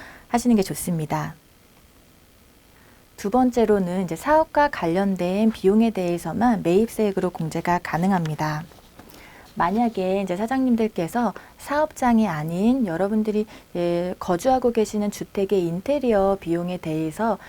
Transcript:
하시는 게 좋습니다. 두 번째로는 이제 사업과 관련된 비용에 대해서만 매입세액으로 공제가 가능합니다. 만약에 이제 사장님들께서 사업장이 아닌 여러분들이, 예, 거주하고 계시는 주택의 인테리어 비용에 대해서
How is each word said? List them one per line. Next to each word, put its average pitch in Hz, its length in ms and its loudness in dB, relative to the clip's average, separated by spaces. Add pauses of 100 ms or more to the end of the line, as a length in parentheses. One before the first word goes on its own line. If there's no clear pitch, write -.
(280)
하시는 240 260 2
게 202 80 4
좋습니다. 156 720 -4 (1800)
두 202 140 -4
번째로는 208 760 2
이제 165 120 -4
사업과 302 520 2
관련된 190 800 0
비용에 220 400 4
대해서만 180 720 -2
매입세액으로 190 680 0
공제가 165 520 -2
가능합니다. 160 800 -2 (920)
만약에 196 640 0
이제 185 140 -4
사장님들께서 226 960 0 (260)
사업장이 262 680 0
아닌 185 600 0
여러분들이, 208 600 0 (300)
예, 175 420 -2
거주하고 247 540 0
계시는 208 380 0
주택의 196 540 -2
인테리어 196 760 0
비용에 175 380 -4
대해서 160 600 -2 (100)